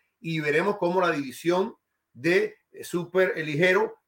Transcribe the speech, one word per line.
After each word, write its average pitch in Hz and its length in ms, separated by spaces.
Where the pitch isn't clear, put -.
y 165 200
veremos 165 380
cómo 175 220
la 170 120
división 165 640
de, 180 420
eh, - 120
super 180 540
ligero 180 720